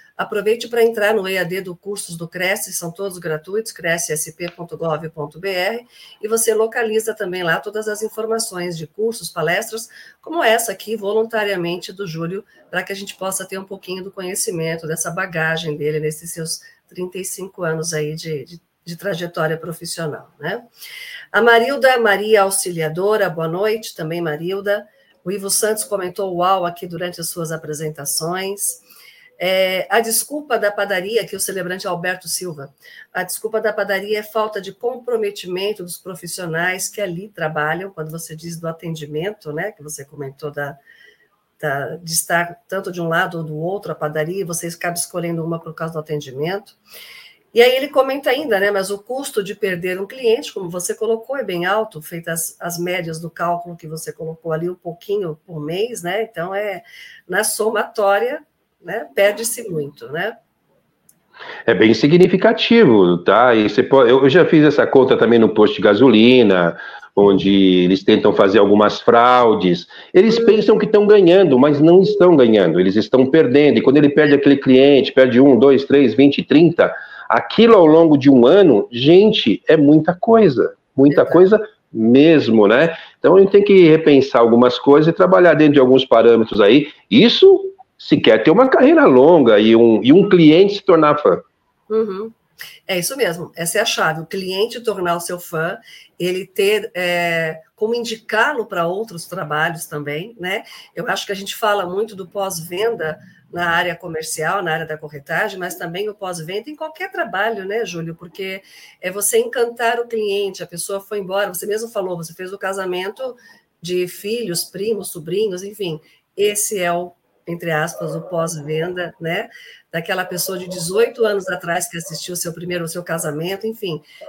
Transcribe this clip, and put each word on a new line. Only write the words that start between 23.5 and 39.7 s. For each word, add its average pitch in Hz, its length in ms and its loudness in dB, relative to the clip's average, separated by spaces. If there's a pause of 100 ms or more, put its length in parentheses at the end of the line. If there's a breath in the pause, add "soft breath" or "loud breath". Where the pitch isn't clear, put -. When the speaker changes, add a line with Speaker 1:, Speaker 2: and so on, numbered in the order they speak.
Speaker 1:
também 170 280 -8
Marilda. 190 680 -6 (340)
O 175 80 -12
Ivo 196 200 -8
Santos 214 340 -4
comentou 185 500 -8
uau 180 320 0
aqui 175 220 -10
durante 175 320 -10
as 160 80 -12
suas 165 240 -10
apresentações. 160 1300 -8 (580 soft breath)
É, 185 520 -2
a 214 100 2
desculpa 233 580 -4
da 202 140 -2
padaria, 202 540 -4
que 190 100 -14
o 196 40 -8
celebrante 190 460 -8
Alberto 180 440 -8
Silva, 156 440 -12 (400 soft breath)
a 180 100 -6
desculpa 220 360 -8
da 214 140 -4
padaria 202 460 -6
é 214 40 -10
falta 214 380 -6
de 190 100 -14
comprometimento 208 1120 -8
dos 175 140 -14
profissionais 180 920 -8
que - 140 -10
ali 185 260 -8
trabalham, 165 640 -6
quando 156 200 -14
você 165 220 -14
diz 165 240 -14
do 165 100 -12
atendimento, 160 840 -10
né, 185 220 -10